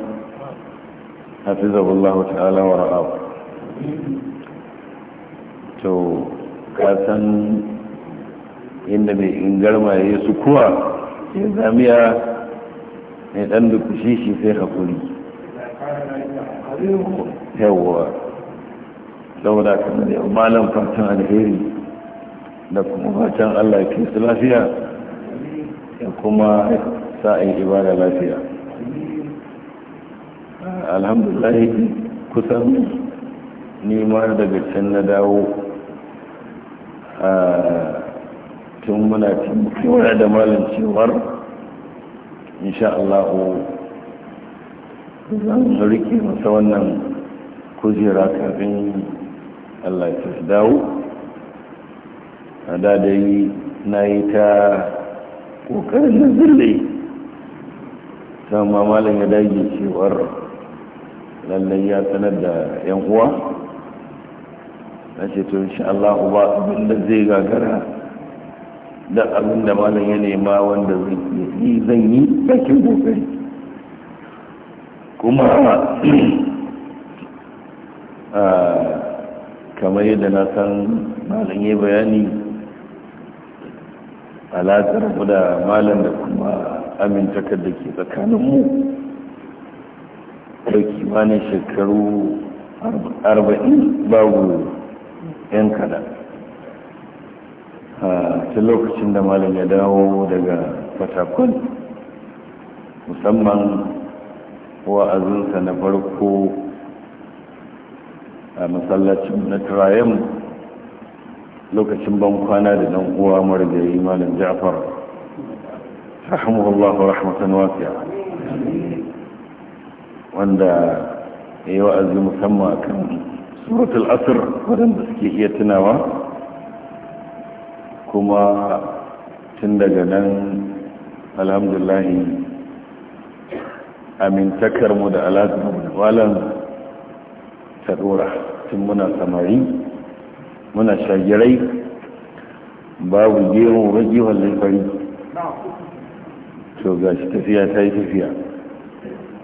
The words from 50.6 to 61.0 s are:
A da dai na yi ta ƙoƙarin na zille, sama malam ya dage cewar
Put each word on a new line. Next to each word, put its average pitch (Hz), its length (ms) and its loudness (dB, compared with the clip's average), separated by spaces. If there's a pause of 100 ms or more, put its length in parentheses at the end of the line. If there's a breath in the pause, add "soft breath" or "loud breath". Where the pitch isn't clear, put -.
A 87 120 -6
da 101 200 4
dai 101 540 2 (320)
na 101 200 0
yi 101 280 2
ta 104 180 6 (1160)
ƙoƙarin 247 500 2
na 285 160 6
zille, 277 380 8 (1800)
sama 104 360 2
malam 107 380 4
ya 101 60 2
dage 101 500 2
cewar 95 360 0 (1300)